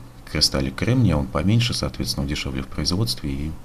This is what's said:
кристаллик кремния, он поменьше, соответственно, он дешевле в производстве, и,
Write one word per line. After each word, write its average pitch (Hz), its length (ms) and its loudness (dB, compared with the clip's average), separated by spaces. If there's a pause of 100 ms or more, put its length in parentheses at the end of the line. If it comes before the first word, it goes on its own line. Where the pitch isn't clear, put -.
(320)
кристаллик 67 440 0
кремния, 110 400 4
он 69 120 0
поменьше, 95 460 4
соответственно, 67 500 -4
он 69 40 -2
дешевле 69 340 -4
в 69 60 -6
производстве, 90 640 -2
и, 69 220 -4 (140)